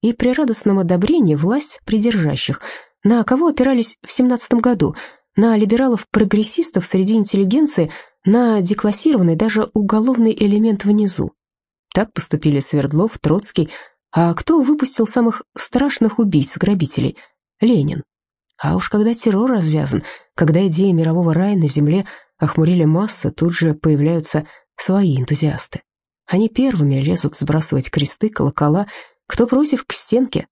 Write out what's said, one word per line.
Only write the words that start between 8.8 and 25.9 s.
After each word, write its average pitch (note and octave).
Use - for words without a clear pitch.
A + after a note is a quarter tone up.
даже G#3+
уголовный A3
элемент G#3
внизу. G#3
Так G3+
поступили D3
Свердлов, D3
Троцкий. D#3
А E3+
кто D#4+
выпустил C4
самых A#3
страшных -
убийц-грабителей? E3+
Ленин. D3+
А D3+
уж F3+
когда G#3+
террор A3+
развязан, D#3
когда E3
идея F3+
мирового E3
рая F#3+
на D#3+
земле D3
охмурили D#3+
массы, E3+
тут F3
же D#3+
появляются D#3
свои F#3
энтузиасты. -